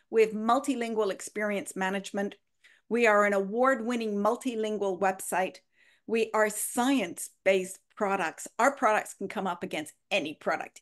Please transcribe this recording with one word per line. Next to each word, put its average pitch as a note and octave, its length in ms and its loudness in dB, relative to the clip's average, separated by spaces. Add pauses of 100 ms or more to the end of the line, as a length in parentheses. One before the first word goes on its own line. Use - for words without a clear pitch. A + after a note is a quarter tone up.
(100)
We A3+ 120 6
have G#3+ 100 4
multilingual A3+ 800 0
experience G#3 640 -6
management. G3 580 -4 (540)
We A#3 180 2
are G#3 180 6
an G3+ 80 2
award-winning A3+ 840 0
multilingual G#3+ 840 -2
website. F#3+ 600 -2 (500)
We A3 260 0
are G#3+ 160 4
science-based G3 1300 0 (160)
products. F#3+ 540 -2 (100)
Our C4+ 160 4
products G#3+ 400 2
can B3 140 -8
come G3 180 -4
up F3+ 160 -4
against E3 300 -8 (180)
any D#3 240 -2
product - 480 -6